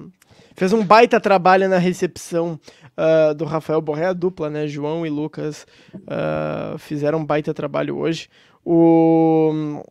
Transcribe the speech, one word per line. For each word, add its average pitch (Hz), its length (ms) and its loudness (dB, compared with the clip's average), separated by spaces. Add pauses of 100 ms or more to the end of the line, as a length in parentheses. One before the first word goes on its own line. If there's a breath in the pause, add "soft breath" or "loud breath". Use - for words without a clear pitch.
(540 soft breath)
fez 185 180 0
um 220 120 2
baita 226 340 6
trabalho 190 500 4
na 190 100 2
recepção, 170 840 -4 (360 soft breath)
ah, 160 360 4
do 151 120 -6
Rafael 156 360 -2
Borré, 156 260 -4
a 190 60 -2
dupla, 180 380 -4
né? 151 160 -6
João 151 400 -6
e 156 40 -6
Lucas, 151 560 -8 (400 loud breath)
ah, 156 720 -6
fizeram 147 420 -4
um 151 40 -6
baita 151 300 -4
trabalho 143 420 -6
hoje. 156 320 -6 (360 soft breath)
O, 160 1300 4